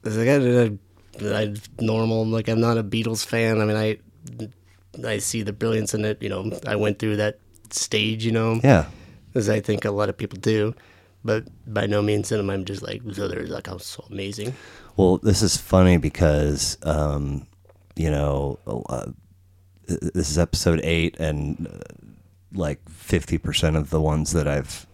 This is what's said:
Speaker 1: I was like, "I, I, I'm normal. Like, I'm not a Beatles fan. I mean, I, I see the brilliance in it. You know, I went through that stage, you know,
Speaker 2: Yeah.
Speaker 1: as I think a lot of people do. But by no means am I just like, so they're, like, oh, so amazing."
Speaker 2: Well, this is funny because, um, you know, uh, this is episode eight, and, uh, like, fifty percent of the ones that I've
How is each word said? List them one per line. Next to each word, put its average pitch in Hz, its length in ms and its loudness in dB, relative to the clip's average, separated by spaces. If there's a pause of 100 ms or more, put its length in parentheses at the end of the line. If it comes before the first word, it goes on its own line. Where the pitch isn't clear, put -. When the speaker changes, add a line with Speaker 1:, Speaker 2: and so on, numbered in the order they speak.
Speaker 1:
I 110 40 -4
was 110 100 -2
like, 113 100 2
"I, 123 1000 2
I, 104 160 0
I'm 104 120 -4 (240)
normal. 113 460 2
Like, 110 220 0
I'm 113 140 0
not 117 160 4
a 110 60 0
Beatles 110 420 -2
fan. 113 360 2
I 107 40 2
mean, 107 120 2
I, 107 200 0 (1080)
I 107 120 -2
see 110 220 -4
the 101 120 -4
brilliance 110 400 -2
in 107 120 -2
it. - 160 -4
You 98 80 -6
know, 95 220 -6 (160)
I 107 80 -2
went 104 240 0
through 107 180 -2
that 107 220 -2 (320)
stage, 110 540 -2
you 113 60 2
know, 113 320 0
Speaker 2:
Yeah. 117 220 8 (500)
Speaker 1:
as 110 140 0
I 107 100 2
think 104 260 -2
a 104 60 -2
lot 101 180 -2
of - 80 -8
people 104 220 -8
do. 110 340 0 (500)
But 110 200 -2 (280)
by 104 140 0
no 104 160 2
means 104 300 0
am 101 180 -2
I 98 80 -2
just 98 240 -8
like, - 200 -8 (120)
so 98 140 -6
they're, 92 180 -6
like, - 260 -10
oh, 90 60 -10
so - 320 -14
amazing." 104 440 -8 (440)
Speaker 2:
Well, 92 200 6
this 101 260 4
is 85 120 2
funny 92 420 6
because, 73 840 2
um, 73 640 -2 (500)
you 82 140 0
know, 71 480 0 (320)
uh, 62 220 -6 (720)
this 80 460 -2
is 78 80 2
episode 85 440 2
eight, 82 360 0
and, 76 520 -2
uh, - 360 -18 (460)
like, 76 260 -2 (100)
fifty - 480 -2
percent 78 380 0
of 76 160 -2
the 78 100 2
ones 76 300 0
that 76 160 0
I've 71 460 -4